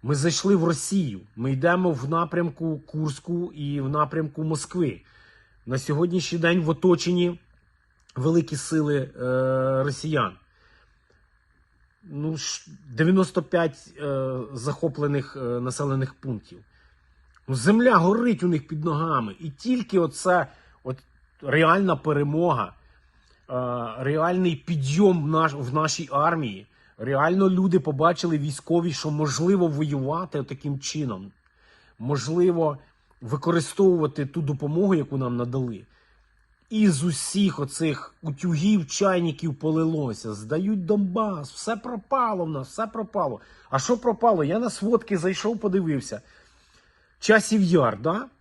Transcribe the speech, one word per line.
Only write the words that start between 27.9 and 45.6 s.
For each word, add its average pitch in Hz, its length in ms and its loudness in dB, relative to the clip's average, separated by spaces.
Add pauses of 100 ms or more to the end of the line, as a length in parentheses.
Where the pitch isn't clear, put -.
військові, 160 540 -2
що 156 180 -6
можливо 160 580 2
воювати 147 720 -2
таким 139 380 -6
чином. 104 520 -6 (680)
Можливо 151 800 0 (420)
використовувати 151 1080 2
ту 160 160 -6
допомогу, 151 520 0
яку 143 220 -2
нам 123 200 -2
надали. 123 500 -4 (840)
І 214 180 4
з 147 160 2
усіх 180 560 0
оцих 147 600 -4
утюгів, 165 640 0
чайників 170 680 0
полилося. 156 800 -2
Здають 165 520 -2
Донбас, 196 680 0
все 226 240 -6
пропало 233 680 -2
в 160 60 -4
нас, 135 180 -6
все 220 180 -6
пропало. 196 540 -4 (300)
А 135 80 0
що 240 200 2
пропало? 220 460 4
Я 170 140 0
на 240 120 -2
сводки 214 480 0
зайшов, 190 400 -2
подивився. 160 600 -2 (1000)